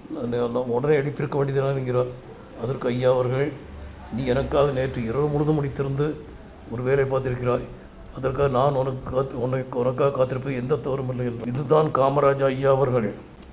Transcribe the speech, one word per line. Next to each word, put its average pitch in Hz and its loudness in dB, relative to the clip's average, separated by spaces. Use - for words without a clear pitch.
நான், 120 -2
நான் 120 -4
உடனே 127 2
எழுப்பியிருக்க 139 0
வேண்டியதுதானே?" 139 0
என்கிறார். 127 0
அதற்கு 127 -4
ஐயா 123 4
அவர்கள், 131 2
"நீ 131 -2
எனக்காக 139 2
நேற்று 127 -2
இரவு 131 0
முழுதும் 147 2
முழித்திருந்து 139 -2
ஒரு 120 -6
வேலை 135 4
பார்த்திருக்கிறாய், 123 0
அதற்காக 135 0
நான் 131 4
உனக்கு 131 -2
காத்து-, 135 -4
உனக்கு, 127 -2
உனக்காக 131 2
காத்திருப்பது 127 0
எந்த 127 0
தவறும் 131 -2
இல்லை" 127 -4
என்றார். 120 -6
இதுதான் 147 2
காமராஜ் 139 4
ஐயா 135 2
அவர்கள். 123 2